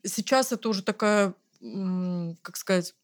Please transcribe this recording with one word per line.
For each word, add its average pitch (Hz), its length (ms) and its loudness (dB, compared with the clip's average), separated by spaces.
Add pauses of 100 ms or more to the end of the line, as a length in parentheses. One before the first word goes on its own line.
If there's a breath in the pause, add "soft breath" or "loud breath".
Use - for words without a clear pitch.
Сейчас 254 460 2
это 226 180 -2
уже 196 140 -2
такая, 208 500 2 (280)
м, 180 800 -4
как - 140 -14
сказать 185 480 0